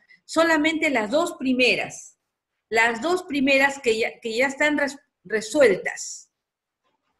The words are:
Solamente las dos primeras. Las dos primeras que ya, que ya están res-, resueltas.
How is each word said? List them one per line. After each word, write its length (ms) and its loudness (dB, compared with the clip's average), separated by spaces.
Solamente 640 2
las 220 -2
dos 260 0
primeras. 800 -2
Las 320 0
dos 220 -2
primeras 560 0
que 200 0
ya, 220 -6
que 160 -6
ya 100 2
están 300 0
res-, 220 -4
resueltas. 1040 0